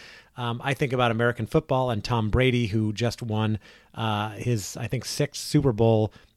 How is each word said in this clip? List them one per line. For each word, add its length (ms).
Um, 260
I 100
think 200
about 180
American 340
football 460
and 120
Tom 260
Brady, 380
who 260
just 280
won, 380
uh, 380
his, 460
I 100
think, 180
sixth 360
Super 300
Bowl 420